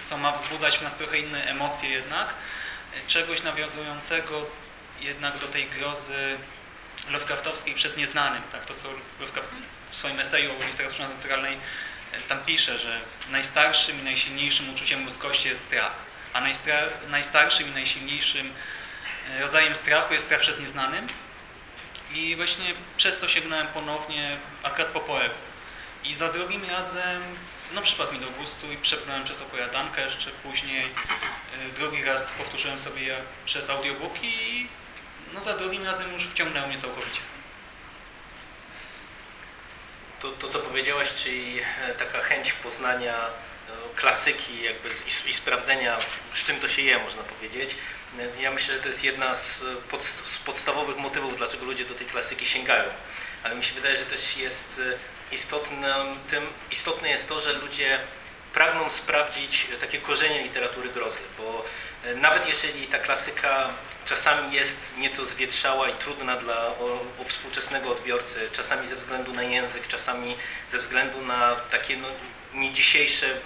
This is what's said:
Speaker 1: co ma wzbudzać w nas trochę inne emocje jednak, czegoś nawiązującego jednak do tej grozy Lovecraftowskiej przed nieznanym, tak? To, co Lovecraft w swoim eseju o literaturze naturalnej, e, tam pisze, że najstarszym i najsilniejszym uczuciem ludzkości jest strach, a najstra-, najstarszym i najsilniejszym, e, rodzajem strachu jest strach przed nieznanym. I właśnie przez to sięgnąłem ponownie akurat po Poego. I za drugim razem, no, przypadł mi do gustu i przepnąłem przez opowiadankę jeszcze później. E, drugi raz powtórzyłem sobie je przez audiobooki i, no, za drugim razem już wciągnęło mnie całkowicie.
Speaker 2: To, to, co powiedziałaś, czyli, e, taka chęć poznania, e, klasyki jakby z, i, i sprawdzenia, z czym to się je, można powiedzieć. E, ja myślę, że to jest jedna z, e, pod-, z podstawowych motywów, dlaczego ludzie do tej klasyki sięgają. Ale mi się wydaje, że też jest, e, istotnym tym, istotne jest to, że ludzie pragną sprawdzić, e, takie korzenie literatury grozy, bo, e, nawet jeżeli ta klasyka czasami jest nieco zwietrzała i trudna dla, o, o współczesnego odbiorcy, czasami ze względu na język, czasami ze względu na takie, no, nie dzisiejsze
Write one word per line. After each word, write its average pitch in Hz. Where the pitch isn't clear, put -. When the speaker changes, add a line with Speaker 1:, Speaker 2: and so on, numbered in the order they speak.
Speaker 1:
co 151
ma 147
wzbudzać 151
w -
nas 147
trochę 151
inne 147
emocje 139
jednak, 135
czegoś 165
nawiązującego 151
jednak 143
do 143
tej 139
grozy 139
Lovecraftowskiej 147
przed 147
nieznanym, 139
tak? 123
To, -
co -
Lovecraft 135
w -
swoim 139
eseju 143
o 131
literaturze 135
naturalnej, 135
e, 113
tam 135
pisze, 143
że 117
najstarszym 147
i -
najsilniejszym 135
uczuciem 135
ludzkości 139
jest 127
strach, 107
a 127
najstra-, 147
najstarszym 147
i -
najsilniejszym, 135
e, 135
rodzajem 151
strachu 156
jest 147
strach 147
przed 151
nieznanym. 143
I 165
właśnie 175
przez 185
to 170
sięgnąłem 156
ponownie 151
akurat 156
po 165
Poego. 127
I 143
za 165
drugim 185
razem, 180
no, 208
przypadł 143
mi 135
do 127
gustu 147
i 147
przepnąłem 143
przez 139
opowiadankę 135
jeszcze 135
później. 135
E, -
drugi 147
raz 135
powtórzyłem 139
sobie 135
je 131
przez 139
audiobooki 139
i, 233
no, 196
za 208
drugim 190
razem 185
już 170
wciągnęło 151
mnie 135
całkowicie. 123
Speaker 2:
To, 135
to, 135
co -
powiedziałaś, 139
czyli, 123
e, 120
taka 123
chęć 135
poznania, 123
e, 117
klasyki 127
jakby 113
z, -
i, 135
i -
sprawdzenia, 127
z -
czym 143
to -
się -
je, 127
można -
powiedzieć. 123
E, 123
ja 135
myślę, 135
że 131
to 135
jest 131
jedna 131
z, -
e, 127
pod-, -
z -
podstawowych 143
motywów, 139
dlaczego 123
ludzie 123
do 123
tej 123
klasyki -
sięgają. 127
Ale 117
mi 120
się -
wydaje, 135
że 131
też 131
jest, 131
e, -
istotnym 139
tym, 147
istotne 165
jest 139
to, 156
że 147
ludzie 139
pragną 160
sprawdzić, 147
e, -
takie 127
korzenie 147
literatury 123
grozy, 113
bo, 113
e, 120
nawet 151
jeżeli 143
ta -
klasyka 135
czasami 143
jest -
nieco 135
zwietrzała 131
i 120
trudna 135
dla, 117
o, 120
o -
współczesnego 131
odbiorcy, 120
czasami 127
ze 131
względu 131
na 123
język, 123
czasami 123
ze 156
względu 131
na 123
takie, 120
no, 131
nie 135
dzisiejsze -